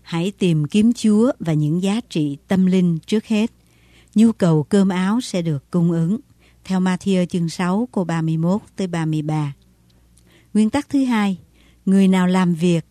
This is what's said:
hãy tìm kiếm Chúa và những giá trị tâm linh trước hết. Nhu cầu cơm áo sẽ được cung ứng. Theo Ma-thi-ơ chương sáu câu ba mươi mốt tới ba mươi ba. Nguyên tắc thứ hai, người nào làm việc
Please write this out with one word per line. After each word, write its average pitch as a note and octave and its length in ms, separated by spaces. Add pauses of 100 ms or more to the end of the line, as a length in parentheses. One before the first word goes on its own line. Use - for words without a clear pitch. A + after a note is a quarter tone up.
hãy E3+ 300
tìm D#3 360
kiếm G#3+ 260
Chúa A3 460
và D#3+ 140
những D3+ 300
giá G3+ 260
trị D3 280 (100)
tâm F#3+ 180
linh F3+ 340
trước G#3+ 260
hết. A3 260 (640)
Nhu A3+ 160
cầu D#3+ 320
cơm G3 260
áo F#3+ 320
sẽ F#3 200
được D#3 300
cung F3 200
ứng. E3 260 (460)
Theo F#3 160
Ma-thi-ơ F3+ 460
chương E3+ 240
sáu F#3+ 420
câu G3 120
ba E3 180
mươi D#3+ 160
mốt F3+ 240 (140)
tới F#3+ 120
ba E3 180
mươi D#3 160
ba. D3+ 320 (1000)
Nguyên G#3+ 160
tắc C#4+ 200
thứ C4+ 140
hai, G#3 360 (460)
người G3 220
nào F#3 200
làm F3+ 260
việc E3 380